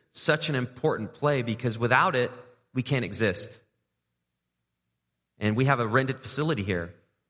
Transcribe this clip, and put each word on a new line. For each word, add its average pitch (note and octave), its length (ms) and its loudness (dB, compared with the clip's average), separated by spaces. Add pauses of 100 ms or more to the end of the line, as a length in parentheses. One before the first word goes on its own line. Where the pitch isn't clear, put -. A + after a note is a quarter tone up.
(140)
such - 340 2
an D3 80 -2
important B2 580 -2
play, C#3+ 280 0
because A2+ 360 -2
without C3 380 2
it, B2 160 0 (420)
we B2+ 100 -2
can't C3 200 -2
exist. G2 560 -2 (1800)
And G#2+ 180 2
we C3 80 2
have C#3 160 4
a A2+ 60 0
rented C3 320 0
facility C#3 440 -2
here. F2 300 -4 (360)